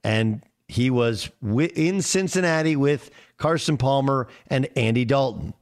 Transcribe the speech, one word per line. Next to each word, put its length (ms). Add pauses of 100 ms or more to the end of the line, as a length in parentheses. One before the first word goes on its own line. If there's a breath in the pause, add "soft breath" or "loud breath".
And 400 (240)
he 240
was 400 (100)
wi-, 360
in 260
Cincinnati 720
with 360 (260 loud breath)
Carson 400
Palmer 500 (220 loud breath)
and 280
Andy 280
Dalton. 580